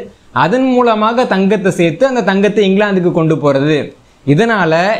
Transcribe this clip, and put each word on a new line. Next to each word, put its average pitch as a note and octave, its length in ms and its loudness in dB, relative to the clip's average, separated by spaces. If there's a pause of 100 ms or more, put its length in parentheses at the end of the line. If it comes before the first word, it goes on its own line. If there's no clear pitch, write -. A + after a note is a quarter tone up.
(360)
அதன் G#3 340 0
மூலமாக A3+ 560 0
தங்கத்தை F#3+ 460 0
சேர்த்து E3+ 340 0
அந்த B3 160 -2
தங்கத்தை G3+ 420 0
இங்கிலாந்துக்கு F#3+ 480 0
கொண்டு D#3+ 240 0
போறது. C#3+ 420 0 (480)
இதனால F3 460 2 (280)